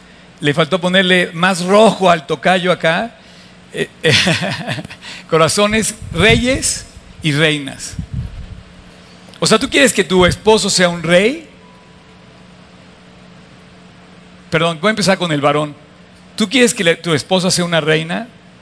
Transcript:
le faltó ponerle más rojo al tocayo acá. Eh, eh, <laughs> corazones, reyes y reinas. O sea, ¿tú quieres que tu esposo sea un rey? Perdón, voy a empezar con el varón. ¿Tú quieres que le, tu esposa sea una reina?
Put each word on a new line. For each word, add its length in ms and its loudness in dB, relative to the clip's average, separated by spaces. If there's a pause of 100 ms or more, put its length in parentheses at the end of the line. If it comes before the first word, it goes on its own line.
(420)
le 120 0
faltó 260 0
ponerle 540 2
más 300 -2
rojo 460 4
al 180 0
tocayo 440 0
acá. 440 -2 (580)
Eh, 160 -6 (140)
eh, 100 2 (560)
<laughs> 600 -14
corazones, 640 0 (160)
reyes 760 0 (380)
y 80 0
reinas. 640 -2 (1400)
O 80 -2
sea, 100 4
¿tú 120 -6
quieres 240 2
que 100 0
tu 220 2
esposo 440 2
sea 200 2
un 140 -6
rey? 460 2 (3000)
Perdón, 320 -2
voy 80 0
a 20 4
empezar 260 0
con 140 -4
el 100 -2
varón. 320 0 (640)
¿Tú 140 -2
quieres 240 2
que 100 -6
le, 140 2
tu 160 -4
esposa 360 0
sea 140 0
una 160 -2
reina? 480 -2 (340)